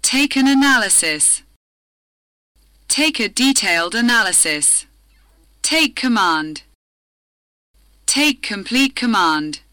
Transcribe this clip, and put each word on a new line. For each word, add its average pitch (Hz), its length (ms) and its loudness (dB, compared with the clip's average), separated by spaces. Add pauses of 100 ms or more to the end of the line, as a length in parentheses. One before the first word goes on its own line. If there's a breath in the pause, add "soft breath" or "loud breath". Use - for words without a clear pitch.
Take 277 340 0
an 269 100 4
analysis. 226 920 2 (1500)
Take 311 320 -2
a 220 80 -2
detailed 196 680 0
analysis. 196 880 0 (800)
Take 311 320 -2
command. 170 680 -2 (1400)
Take 285 380 0
complete 240 520 -2
command. 160 680 0 (120)